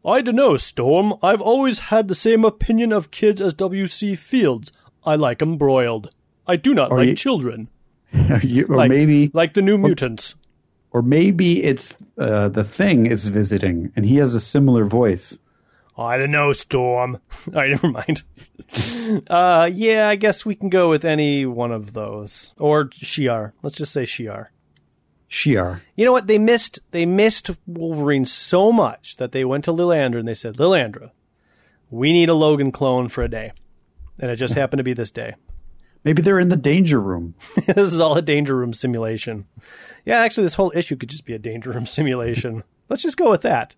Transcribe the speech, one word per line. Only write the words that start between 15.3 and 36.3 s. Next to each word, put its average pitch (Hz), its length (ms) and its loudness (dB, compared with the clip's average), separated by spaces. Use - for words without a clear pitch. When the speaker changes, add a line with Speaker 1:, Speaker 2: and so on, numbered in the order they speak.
Speaker 1:
"I 117 180 -4
dunno, 143 380 0
Storm." 123 640 -2
<laughs> - 140 -18
All - 60 -14
right, 139 160 0
never 143 200 0
mind. - 380 -6
<laughs> - 40 -20
Uh, 175 420 4
yeah, 220 340 2
I 208 100 0
guess 202 280 0
we 214 100 -4
can 196 140 -6
go 180 220 4
with 156 120 2
any 147 440 0
one 120 260 -4
of 107 220 -10
those. 107 640 -12
Or 151 300 2
Shi'ar. 117 640 -4
Let's 147 160 -10
just 147 140 -10
say 139 100 -4
Shi'ar. 107 460 -10
Speaker 2:
Shi'ar. 92 500 0
Speaker 1:
You 214 80 2
know 254 80 4
what? 240 140 0
They 214 120 4
missed, 226 400 0
they 170 160 -2
missed 202 440 0
Wolverine 151 600 -2
so 190 440 2
much 175 460 0
that 123 160 -8
they 131 140 -2
went 139 180 -2
to 170 80 -2
Lilandra 156 460 0
and 117 100 -6
they 113 60 -6
said, 113 240 -12
"Lilandra, 139 540 0
we 131 220 0
need 170 160 4
a 170 60 4
Logan 151 360 2
clone 127 380 -2
for 120 160 -6
a 117 60 -4
day." 110 220 -12
And 127 120 -6
it 117 60 -6
just 123 180 -4
Speaker 2:
<laughs> - 0 -
Speaker 1:
happened 135 240 -2
to 131 60 -4
be 127 80 -2
this 117 180 -6
day. 113 240 -12
Speaker 2:
Maybe 151 160 2
they're 190 180 4